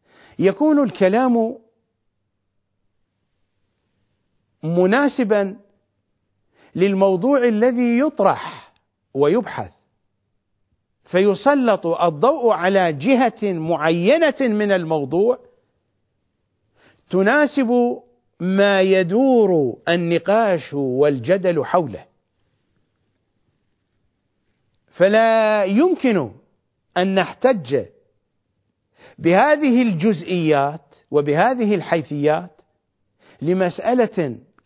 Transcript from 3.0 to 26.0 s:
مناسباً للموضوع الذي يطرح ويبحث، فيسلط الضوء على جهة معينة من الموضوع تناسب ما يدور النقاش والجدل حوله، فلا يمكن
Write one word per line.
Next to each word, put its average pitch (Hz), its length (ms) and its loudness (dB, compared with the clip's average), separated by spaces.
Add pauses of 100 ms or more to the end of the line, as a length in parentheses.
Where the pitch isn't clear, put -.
مناسباً 202 920 0 (1160)
للموضوع 196 720 0
الذي 240 540 0
يطرح 196 760 -2 (420)
ويبحث، 147 560 -2 (1300)
فيسلط 202 840 0
الضوء 175 640 0
على 180 420 0
جهة 214 600 -2
معينة 170 880 0
من 208 320 0
الموضوع 165 640 -2 (1700)
تناسب 247 920 0 (400)
ما 190 400 2
يدور 190 960 2 (120)
النقاش 175 840 -2
والجدل 143 920 -2
حوله، 131 400 -4 (2750)
فلا 214 800 2
يمكن 208 640 0 (640)